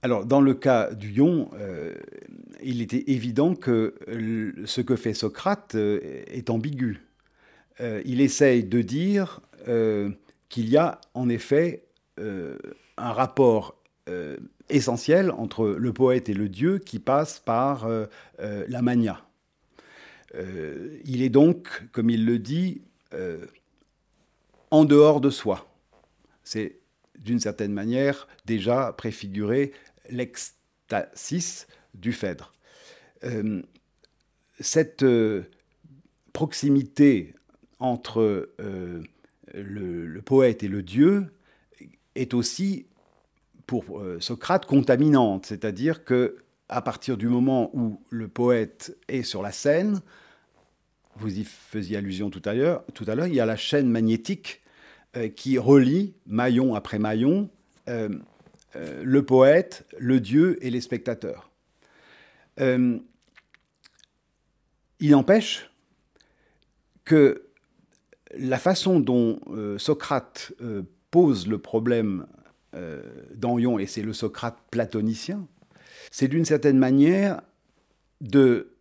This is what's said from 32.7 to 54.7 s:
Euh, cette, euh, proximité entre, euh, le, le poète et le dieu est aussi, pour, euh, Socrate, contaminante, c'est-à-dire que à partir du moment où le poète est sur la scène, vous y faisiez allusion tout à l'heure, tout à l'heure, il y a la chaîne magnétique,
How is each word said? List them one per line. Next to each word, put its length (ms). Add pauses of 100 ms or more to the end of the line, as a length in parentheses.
Euh, 380 (1000)
cette, 440
euh, 400 (920)
proximité 1000 (440)
entre, 720 (100)
euh, 440 (500)
le, 540
le 160
poète 400
et 40
le 140
dieu 460 (880)
est 180
aussi, 540 (800)
pour, 320
euh, 200
Socrate, 460
contaminante, 800
c'est-à-dire 580
que 340 (320)
à 120
partir 340
du 120
moment 480
où 340
le 180
poète 680 (120)
est 120
sur 220
la 80
scène, 500 (1160)
vous 200
y 60
faisiez 540
allusion 340
tout 140
à 100
l'heure, 280 (120)
tout 120
à 60
l'heure, 140
il 80
y 40
a 60
la 120
chaîne 320
magnétique, 720 (540)